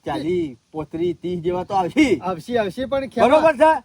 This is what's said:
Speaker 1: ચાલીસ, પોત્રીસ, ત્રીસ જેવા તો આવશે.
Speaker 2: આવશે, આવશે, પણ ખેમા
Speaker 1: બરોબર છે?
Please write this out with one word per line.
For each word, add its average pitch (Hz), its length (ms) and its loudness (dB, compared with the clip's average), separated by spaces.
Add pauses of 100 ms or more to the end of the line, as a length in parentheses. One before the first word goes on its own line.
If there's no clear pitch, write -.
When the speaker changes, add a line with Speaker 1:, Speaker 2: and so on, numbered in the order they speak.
Speaker 1:
ચાલીસ, 156 520 -4 (140)
પોત્રીસ, 160 440 -6
ત્રીસ 180 240 -6
જેવા 180 240 -4
તો 202 100 -8
આવશે. 190 500 2
Speaker 2:
આવશે, 185 340 -6
આવશે, 226 280 -4
પણ 269 220 -4
ખેમા 233 200 2
Speaker 1:
બરોબર 302 280 4
છે? 302 300 4